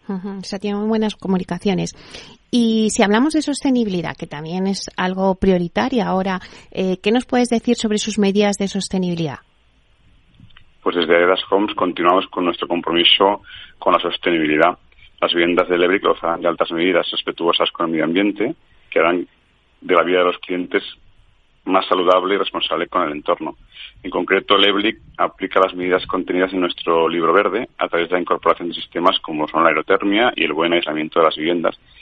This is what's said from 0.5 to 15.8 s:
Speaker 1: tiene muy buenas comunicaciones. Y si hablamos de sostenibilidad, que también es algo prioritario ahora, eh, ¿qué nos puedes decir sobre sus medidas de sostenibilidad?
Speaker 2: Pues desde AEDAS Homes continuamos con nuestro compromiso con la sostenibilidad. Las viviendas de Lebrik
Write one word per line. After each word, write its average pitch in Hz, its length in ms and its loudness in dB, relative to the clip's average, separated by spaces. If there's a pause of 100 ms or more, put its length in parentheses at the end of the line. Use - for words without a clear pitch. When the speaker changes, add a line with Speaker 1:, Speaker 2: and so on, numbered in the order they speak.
Speaker 1:
tiene 202 200 -4
muy 214 100 -2
buenas 220 260 0
comunicaciones. 180 800 -2 (560)
Y 220 380 2
si 220 140 2
hablamos 226 300 4
de 311 80 2
sostenibilidad, 233 760 -2
que 165 100 -10
también 165 400 -4
es 196 300 -4
algo 185 380 0
prioritario 196 680 0
ahora, 185 380 -2 (300)
eh, 185 300 -2
¿qué 254 120 2
nos 247 120 2
puedes 247 220 2
decir 240 300 0
sobre 214 220 0
sus 214 200 -4
medidas 202 380 2
de 196 100 -2
sostenibilidad? 175 720 -4 (1400)
Speaker 2:
Pues 87 140 -2
desde 85 180 2
AEDAS 87 240 4 (100)
Homes 101 240 0
continuamos 90 540 0
con 90 180 -6
nuestro 85 220 -4
compromiso 87 760 2 (380)
con 90 140 2
la 85 60 2
sostenibilidad. 82 800 0 (420)
Las 87 140 0
viviendas 87 340 2
de 87 100 2
Lebrik 90 260 2